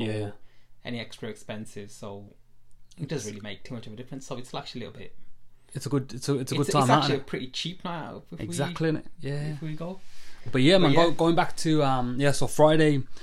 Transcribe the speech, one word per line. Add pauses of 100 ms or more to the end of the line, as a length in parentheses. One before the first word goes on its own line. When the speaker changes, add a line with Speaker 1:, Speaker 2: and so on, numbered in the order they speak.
Speaker 1:
or
Speaker 2:
Yeah. (540)
Speaker 1:
any
extra
expenses,
so (640)
it
doesn't
Speaker 2:
It's
Speaker 1:
really
make
too
much
of
a
difference.
So
it's
actually
a
little
bit (600)
Speaker 2:
It's
a
good,
it's
a,
it's
a
good
Speaker 1:
it's,
Speaker 2:
time
Speaker 1:
it's
Speaker 2:
out,
Speaker 1:
actually
a
Speaker 2:
innit?
Speaker 1:
pretty
cheap
night
out
if
we,
Speaker 2:
Exactly,
innit? (140)
Yeah.
Speaker 1:
if
we
go. (540)
Speaker 2:
But
yeah,
Speaker 1:
But
Speaker 2:
man,
Speaker 1:
yeah.
Speaker 2:
go,
going
back
to,
um,
yeah,
so
Friday (200)